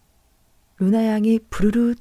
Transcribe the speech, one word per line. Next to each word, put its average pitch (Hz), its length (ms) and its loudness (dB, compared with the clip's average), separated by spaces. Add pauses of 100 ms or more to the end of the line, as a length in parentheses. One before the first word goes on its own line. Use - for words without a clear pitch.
(760)
루나 214 300 0
양이 220 320 0
부르르 233 600 0